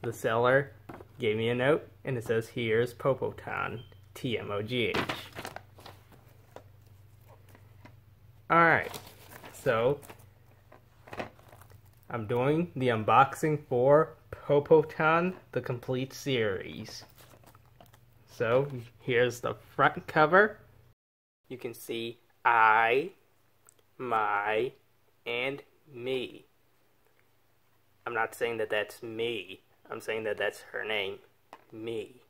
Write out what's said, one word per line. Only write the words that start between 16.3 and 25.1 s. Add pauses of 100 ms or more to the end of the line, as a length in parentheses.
So (320)
here's
the (180)
front
cover. (920)
You
can
see (240)
I, (880)
my, (520)